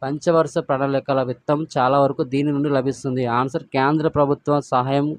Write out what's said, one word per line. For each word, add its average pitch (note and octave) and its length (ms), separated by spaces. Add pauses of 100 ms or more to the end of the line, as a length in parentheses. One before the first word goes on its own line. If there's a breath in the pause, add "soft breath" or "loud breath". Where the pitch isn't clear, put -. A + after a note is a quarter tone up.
పంచవర్ష D#3 540
ప్రణాళికల C3+ 680
విత్తం D3 440 (100)
చాలా C3 220
వరకు C#3 240
దీని C#3 280
నుండి C#3+ 180
లభిస్తుంది. C3 560
ఆన్సర్ C3 380
కేంద్ర C#3+ 440
ప్రభుత్వ D3 520
సహాయం C#3 600